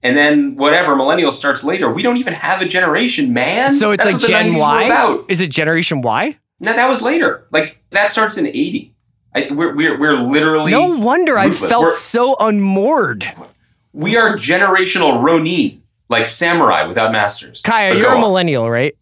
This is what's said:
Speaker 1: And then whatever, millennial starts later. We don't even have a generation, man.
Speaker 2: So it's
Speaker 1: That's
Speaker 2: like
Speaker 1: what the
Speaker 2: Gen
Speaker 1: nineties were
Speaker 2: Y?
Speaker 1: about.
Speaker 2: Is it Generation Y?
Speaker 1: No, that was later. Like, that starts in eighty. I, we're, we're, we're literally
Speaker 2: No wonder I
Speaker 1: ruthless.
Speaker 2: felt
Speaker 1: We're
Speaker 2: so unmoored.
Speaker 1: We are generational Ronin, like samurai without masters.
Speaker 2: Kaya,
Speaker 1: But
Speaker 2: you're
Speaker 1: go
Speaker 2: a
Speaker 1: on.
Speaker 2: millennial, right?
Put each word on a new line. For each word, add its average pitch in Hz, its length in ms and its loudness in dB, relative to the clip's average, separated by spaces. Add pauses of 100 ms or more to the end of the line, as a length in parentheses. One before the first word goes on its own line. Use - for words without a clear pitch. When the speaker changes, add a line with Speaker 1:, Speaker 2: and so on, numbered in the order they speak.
Speaker 1:
And 127 160 0
then 147 380 2
whatever, 147 400 2
millennial 147 360 2
starts 139 320 -4
later. 156 280 -2
We 165 100 -6
don't 240 160 0
even 180 160 -4
have 180 280 -4
a 185 40 -2
generation, 180 680 -2
man. 175 360 0
Speaker 2:
So 214 220 2
it's 208 120 2
Speaker 1:
That's 214 100 2
Speaker 2:
like - 0 -
Speaker 1:
what - 80 -2
the 240 80 2
Speaker 2:
Gen - 160 4
Speaker 1:
nineties - 100 2
were 156 60 0
Speaker 2:
Y? 151 220 2
Speaker 1:
about. 254 440 0
Speaker 2:
Is 180 140 0
it 180 100 -2
Generation 160 500 0
Y? 127 360 -2 (240)
Speaker 1:
No, 220 120 -2
that 240 160 2
was 233 120 -2
later. 294 500 -2
Like, 156 300 -4 (100)
that 208 200 0
starts 214 260 -2
in 175 100 -2
eighty. - 460 -6 (400)
I, 135 180 -4
we're, 147 240 -2
we're, 147 220 -2
we're 147 200 2
literally 151 540 2
Speaker 2:
No 330 260 2
wonder 269 400 2
I 196 80 2
Speaker 1:
ruthless. 196 240 0
Speaker 2:
felt 233 140 2
Speaker 1:
We're 165 80 4
Speaker 2:
so 247 480 0
unmoored. 196 840 0 (680)
Speaker 1:
We 202 240 -2
are 220 200 2
generational 185 840 0
Ronin, 160 600 0 (280)
like 113 180 0
samurai 143 580 0
without 110 280 -2
masters. - 480 -4
Speaker 2:
Kaya, 214 300 0
Speaker 1:
But 185 60 2
Speaker 2:
you're 208 100 2
Speaker 1:
go - 60 4
Speaker 2:
a - 20 2
Speaker 1:
on. 240 60 2
Speaker 2:
millennial, 175 480 0
right? 120 320 -2